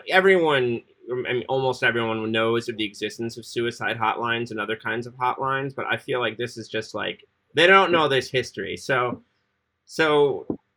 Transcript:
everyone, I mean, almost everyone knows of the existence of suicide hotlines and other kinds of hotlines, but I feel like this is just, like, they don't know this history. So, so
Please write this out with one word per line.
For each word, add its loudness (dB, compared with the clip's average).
everyone, 4
I -4
mean, -2
almost -2
everyone 0
knows 2
of -6
the -2
existence -6
of -14
suicide -4
hotlines -2
and -8
other -4
kinds -6
of -16
hotlines, -2
but -6
I -2
feel -4
like -2
this -8
is -12
just, -8
like, -8
they 6
don't 8
know 4
this 0
history. -4
So, -2
so 2